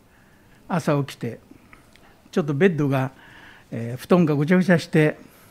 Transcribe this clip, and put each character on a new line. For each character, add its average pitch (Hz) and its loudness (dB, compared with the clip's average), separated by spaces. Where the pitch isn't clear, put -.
朝 160 0
起 - -12
き - -20
て、 113 -10
ち - -4
ょ 185 0
っ 156 -2
と 147 -4
ベ 160 2
ッ 175 0
ド 143 0
が、 131 -2
え 117 -10
ー、 - -16
布 - -20
団 180 4
が 151 0
ぐ 147 0
ち 170 2
ゃ 180 4
ぐ 185 2
ち 190 2
ゃ 170 4
し - -12
て、 151 0